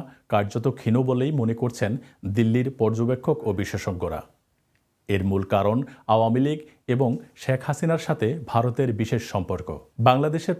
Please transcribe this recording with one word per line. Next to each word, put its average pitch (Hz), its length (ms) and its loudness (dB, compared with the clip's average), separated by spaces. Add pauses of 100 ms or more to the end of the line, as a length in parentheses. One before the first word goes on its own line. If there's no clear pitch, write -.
(320)
কার্যত 104 340 0 (120)
ক্ষীণ 113 240 2
বলেই 127 380 0
মনে 113 140 2
করছেন 117 380 -2 (440)
দিল্লির 117 320 4 (120)
পর্যবেক্ষক 120 560 0 (120)
ও - 20 0 (100)
বিশেষজ্ঞরা। 90 600 -4 (880)
এর 98 160 2
মূল 98 180 0 (120)
কারণ 104 240 2 (360)
আওয়ামী 113 320 4
লীগ 151 120 -2 (360)
এবং 127 160 2 (320)
শেখ 131 260 0
হাসিনার 160 380 0
সাথে 110 220 0 (180)
ভারতের 120 440 2 (100)
বিশেষ 110 220 0 (100)
সম্পর্ক। 90 360 -4 (400)
বাংলাদেশের 156 520 2